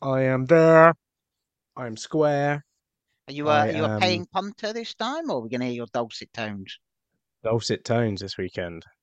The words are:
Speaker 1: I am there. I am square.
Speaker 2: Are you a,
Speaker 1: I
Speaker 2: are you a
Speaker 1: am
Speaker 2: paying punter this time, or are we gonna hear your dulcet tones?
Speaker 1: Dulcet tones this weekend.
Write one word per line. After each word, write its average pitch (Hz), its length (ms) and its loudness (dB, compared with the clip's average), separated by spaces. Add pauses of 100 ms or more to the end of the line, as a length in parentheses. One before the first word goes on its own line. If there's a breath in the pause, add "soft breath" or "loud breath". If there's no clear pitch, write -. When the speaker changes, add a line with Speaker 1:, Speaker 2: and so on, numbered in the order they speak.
Speaker 1:
I 131 220 0
am 131 240 0
there. 160 460 8 (840)
I 127 100 -10
am 113 80 -10
square. 147 720 0 (640)
Speaker 2:
Are 139 40 -14
you 147 140 -4
a, 151 40 4
Speaker 1:
I 147 180 4
Speaker 2:
are - 20 0
you - 140 -2
a 143 60 -2
Speaker 1:
am 107 100 -2
Speaker 2:
paying 180 320 0
punter 202 400 -6
this 233 220 -10
time, 285 340 -6
or 165 80 -2
are - 20 -4
we 113 80 -8
gonna 123 160 -4
hear 123 120 -4
your 120 180 -8
dulcet 117 400 -8
tones? 104 440 -10 (640)
Speaker 1:
Dulcet 113 440 -4
tones 113 340 0
this 95 180 -12
weekend. 87 480 -8 (180)